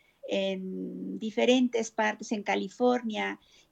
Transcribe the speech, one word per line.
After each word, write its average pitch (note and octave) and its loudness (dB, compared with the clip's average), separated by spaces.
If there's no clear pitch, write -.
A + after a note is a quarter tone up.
en F#3+ -4
diferentes A#3 2
partes, G#3+ -2
en G#3 -2
California, G#3 0